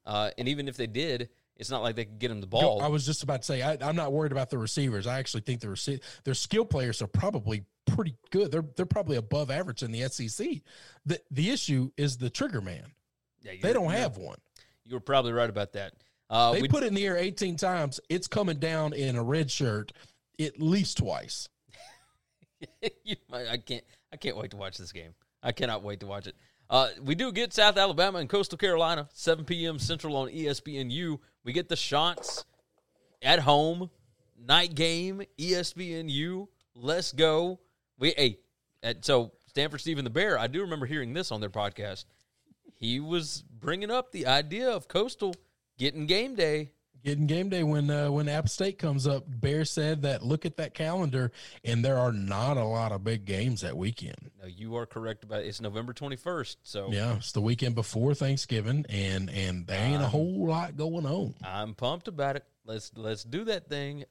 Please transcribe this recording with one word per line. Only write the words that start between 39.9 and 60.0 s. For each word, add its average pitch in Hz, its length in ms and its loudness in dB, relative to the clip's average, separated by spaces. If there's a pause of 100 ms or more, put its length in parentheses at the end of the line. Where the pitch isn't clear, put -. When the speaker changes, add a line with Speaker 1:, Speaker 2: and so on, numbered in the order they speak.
Speaker 1:
the 120 40 -4
Bear, 160 300 2
I 113 80 0
do 135 140 -4
remember 160 240 -4
hearing 127 280 -4
this 175 180 -4
on 107 100 -4
their 104 80 -4
podcast. 101 560 -4 (720)
He 120 240 -2
was 160 420 -4
bringing 185 480 -6
up 254 220 -2
the 190 120 -6
idea 151 440 2
of 208 180 -2
Coastal 202 480 0 (420)
getting 147 280 0
game 220 300 2
day. 151 360 2 (320)
Speaker 2:
Getting 147 240 2
game 175 220 2
day 180 140 0
when, 147 280 4
uh, 147 180 2
when 147 200 2
App 151 180 0
State 196 300 -2
comes 139 300 0
up. 139 200 2
Bear 139 380 0
said 151 380 0
that, 139 200 0
"Look 147 220 0
at 165 100 -4
that 156 180 -4
calendar, 156 600 0 (320)
and 117 180 2
there 131 140 4
are 123 160 4
not 104 420 0
a 123 80 2
lot 113 300 0
of 98 100 -4
big 107 220 -2
games 101 340 0
that 87 160 -6
weekend." - 640 -6
Speaker 1:
No, 95 80 -16
you 110 300 -8
are 117 80 -4
correct 113 400 -8
about 107 160 -4
it. - 60 -6
It's 104 120 -8
November 110 320 -4
twenty-first, 139 720 -6
so 98 300 -6
Speaker 2:
Yeah, 110 240 0
it's - 160 -6
the 104 80 0
weekend 117 340 2
before 117 380 0
Thanksgiving, 139 760 0
and, 95 420 0
and 90 380 -2
there 95 160 -2
ain't 143 180 2